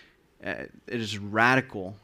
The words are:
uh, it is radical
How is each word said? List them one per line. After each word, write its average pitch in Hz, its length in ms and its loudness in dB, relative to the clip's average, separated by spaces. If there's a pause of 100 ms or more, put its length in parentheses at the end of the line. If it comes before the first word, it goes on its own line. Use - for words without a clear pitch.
(440)
uh, - 200 -6 (220)
it 117 140 -6
is 104 180 -6
radical 107 840 2